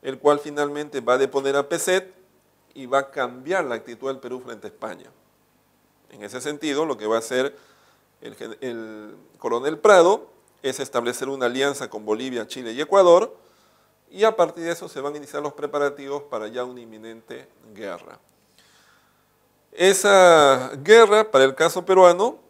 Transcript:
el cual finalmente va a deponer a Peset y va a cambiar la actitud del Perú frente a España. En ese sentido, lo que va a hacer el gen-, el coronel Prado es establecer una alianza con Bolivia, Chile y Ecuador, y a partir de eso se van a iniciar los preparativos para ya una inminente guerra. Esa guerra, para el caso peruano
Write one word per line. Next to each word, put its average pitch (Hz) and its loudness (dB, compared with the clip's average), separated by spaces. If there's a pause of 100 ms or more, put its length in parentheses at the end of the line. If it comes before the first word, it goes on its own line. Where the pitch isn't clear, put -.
el 131 -10
cual 147 2
finalmente 147 -8
va 120 0
a 127 2
deponer 135 -2
a 139 -2
Peset 185 -4 (600)
y 131 -18
va 135 0
a 135 -8
cambiar 135 -6
la 123 -6
actitud 117 -12
del 135 -10
Perú 123 -12
frente 113 -18
a - -14
España. - -16 (1000)
En 104 -20
ese 110 -14
sentido, 151 -6
lo 139 -6
que 104 -10
va 110 -2
a 113 0
hacer 127 -6 (640)
el 110 -20
gen-, 113 -16
el 110 -14 (240)
coronel 131 -6
Prado 196 4 (340)
es 135 -6
establecer 123 -6
una 135 -6
alianza 135 -4
con 110 -14
Bolivia, 113 -6
Chile 120 -12
y 131 -8
Ecuador, 185 4 (760)
y 190 -4
a 220 2
partir 170 -2
de 170 -6
eso 170 -10
se 139 -14
van 143 -8
a 151 -14
iniciar 147 -12
los 147 -8
preparativos 143 -6
para 110 -10
ya 123 -10
una 127 -14
inminente 113 -20 (260)
guerra. 95 -16 (1500)
Esa 175 4 (100)
guerra, 214 6
para 135 6
el 135 2
caso 170 -2
peruano 185 4 (100)